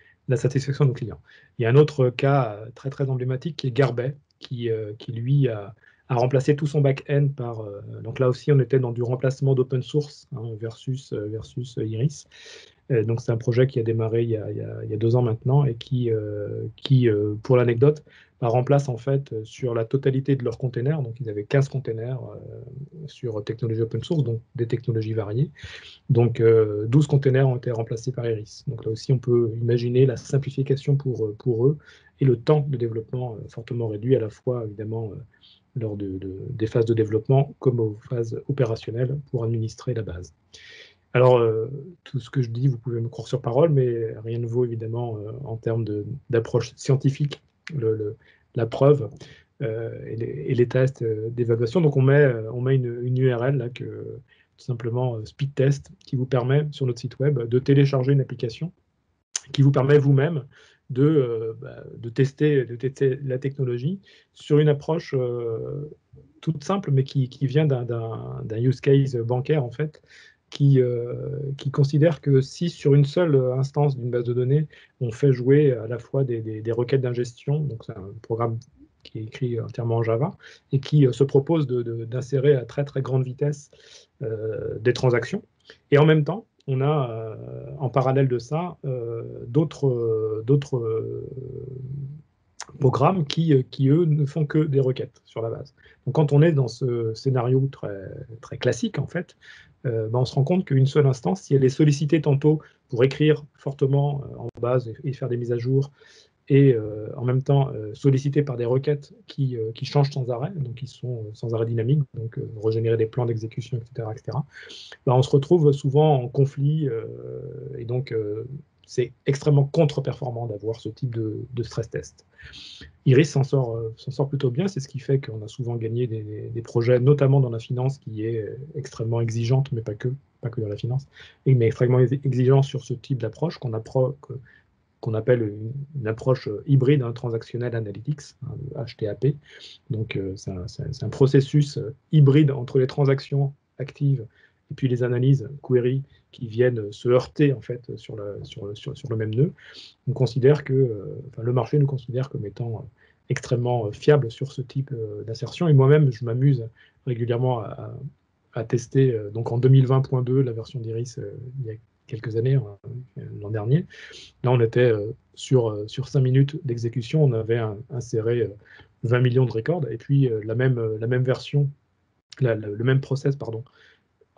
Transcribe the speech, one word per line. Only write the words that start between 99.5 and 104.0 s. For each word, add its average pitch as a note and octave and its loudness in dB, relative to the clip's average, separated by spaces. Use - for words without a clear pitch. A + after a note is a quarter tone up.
euh, A2+ -2
ben, A#2+ 0
on B2+ 2
se - -8
rend C3+ 2
compte F3+ 0
qu'une C3+ 4
seule C#3+ 4
instance, F3 0
si C#3+ 2
elle C3+ 6
est B2+ 6
sollicitée D3+ 4
tantôt D3+ 2
pour A#2+ 2
écrire D3 2
fortement, C#3 0